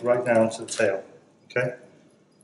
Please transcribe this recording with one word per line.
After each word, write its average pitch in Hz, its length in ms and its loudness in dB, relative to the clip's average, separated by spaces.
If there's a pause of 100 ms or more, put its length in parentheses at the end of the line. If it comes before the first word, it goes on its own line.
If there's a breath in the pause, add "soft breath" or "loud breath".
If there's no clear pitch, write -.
right 123 220 0
down 113 260 4
to - 120 -12
the 107 40 -12
tail, 98 360 -2 (420)
okay? 196 300 -4 (680)